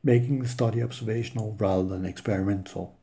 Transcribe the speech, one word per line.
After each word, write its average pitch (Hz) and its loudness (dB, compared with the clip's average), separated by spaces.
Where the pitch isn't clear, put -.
making 127 4
the 120 -2
study 117 0
observational 110 -4
rather 95 4
than 92 -2
experimental. 95 -2